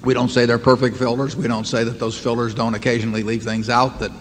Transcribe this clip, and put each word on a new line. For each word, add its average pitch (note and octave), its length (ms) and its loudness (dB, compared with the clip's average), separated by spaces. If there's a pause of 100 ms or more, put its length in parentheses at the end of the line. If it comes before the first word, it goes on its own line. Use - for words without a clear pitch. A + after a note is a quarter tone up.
We B2+ 80 2
don't B2 160 2
say B2 160 4
they're A#2 140 4
perfect B2 380 4
filters. B2+ 400 -2
We D3 100 -2
don't A2 180 -2
say A#2 200 0
that A#2 160 -4
those A2+ 180 -4
filters A#2 340 -2
don't A2+ 220 -2
occasionally A2 480 -2
leave A2+ 220 -4
things A2 260 -4
out B2+ 300 2
that G#2 100 -4 (100)